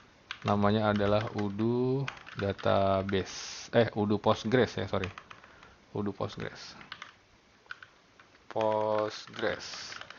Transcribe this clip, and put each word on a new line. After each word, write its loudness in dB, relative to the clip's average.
namanya 4
adalah 2
udu 0
database. 0
Eh, 6
udu 2
Postgres 2
ya, -4
sorry. -2
Udu -2
Postgres. -8
Postgres. -2